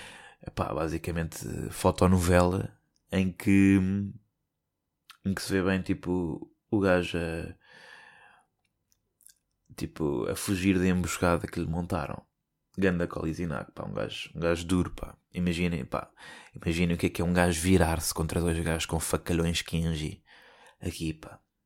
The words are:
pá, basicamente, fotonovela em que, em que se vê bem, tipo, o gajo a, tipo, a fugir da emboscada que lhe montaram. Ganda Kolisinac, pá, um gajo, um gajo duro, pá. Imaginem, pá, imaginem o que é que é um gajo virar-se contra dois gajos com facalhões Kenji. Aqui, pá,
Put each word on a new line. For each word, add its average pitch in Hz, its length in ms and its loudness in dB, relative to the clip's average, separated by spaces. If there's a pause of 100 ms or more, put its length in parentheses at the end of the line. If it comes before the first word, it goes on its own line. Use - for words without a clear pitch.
(540)
pá, - 200 -4
basicamente, 80 720 -4 (220)
fotonovela 90 1040 4 (360)
em 95 220 0
que, 98 480 6 (1400)
em 95 100 0
que - 80 -8
se - 120 -6
vê 95 100 2
bem, 92 180 0
tipo, 87 720 -4 (180)
o 110 120 2
gajo 90 360 2
a, 82 380 -6 (2250)
tipo, 71 520 -2
a - 60 -2
fugir 95 420 2
da 92 100 4
emboscada 87 600 2
que - 100 -8
lhe 85 100 -2
montaram. 85 540 -4 (560)
Ganda 90 280 2
Kolisinac, 80 680 -6
pá, - 120 -10
um 50 80 -10
gajo, - 420 -8
um 78 40 -8
gajo 85 260 0
duro, 90 260 0
pá. - 240 -12 (180)
Imaginem, 87 520 -2
pá, - 240 -6 (440)
imaginem 85 420 0
o - 20 -2
que - 80 0
é 87 40 4
que - 120 -4
é 85 40 2
um 87 80 2
gajo 87 280 4
virar-se 82 520 2
contra 80 280 -2
dois 85 180 0
gajos 82 260 -2
com 82 140 -2
facalhões 82 640 0
Kenji. 82 600 -4 (580)
Aqui, 80 320 -6
pá, - 260 -18 (260)